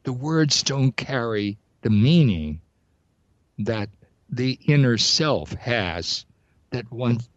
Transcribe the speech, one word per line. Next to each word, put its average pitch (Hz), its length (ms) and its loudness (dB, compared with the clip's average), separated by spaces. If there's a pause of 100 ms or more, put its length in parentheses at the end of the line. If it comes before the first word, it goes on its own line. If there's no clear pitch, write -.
the 135 80 -6
words 147 520 0
don't 135 340 2
carry 110 600 -4 (240)
the 117 80 -2
meaning 104 720 4 (1000)
that 107 300 -4 (400)
the 127 380 -4
inner 135 300 4
self 113 560 0
has 90 720 -4 (460)
that 117 200 -8
one, 120 300 -2 (160)